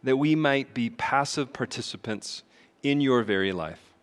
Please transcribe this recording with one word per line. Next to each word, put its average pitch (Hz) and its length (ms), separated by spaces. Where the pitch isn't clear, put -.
that 131 140
we 147 180
might 139 400
be 117 160
passive 139 600
participants - 920
in 143 180
your 127 220
very 98 280
life 80 300